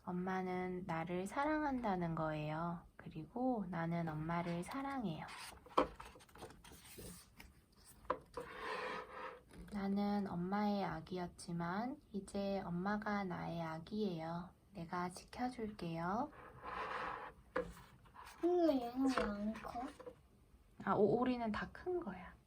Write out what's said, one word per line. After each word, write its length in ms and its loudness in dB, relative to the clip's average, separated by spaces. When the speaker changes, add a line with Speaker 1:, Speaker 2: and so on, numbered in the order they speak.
Speaker 1:
엄마는 800 0
나를 400 0
사랑한다는 880 2
거예요. 640 0
그리고 760 0
나는 380 2
엄마를 560 0
사랑해요. 640 -2
"나는 560 2
엄마의 560 2
아기였지만 1120 -2
이제 520 0
엄마가 600 0
나의 380 -2
아기예요. 840 -2
내가 360 -2
지켜줄게요." 1200 -2
Speaker 2:
근데 460 8
얘는 220 2
왜 160 6
안 300 0
커? 280 -6
Speaker 1:
아, 100 4
오-, 260 8
오리는 320 2
다 200 0
큰 280 -2
거야. 320 -8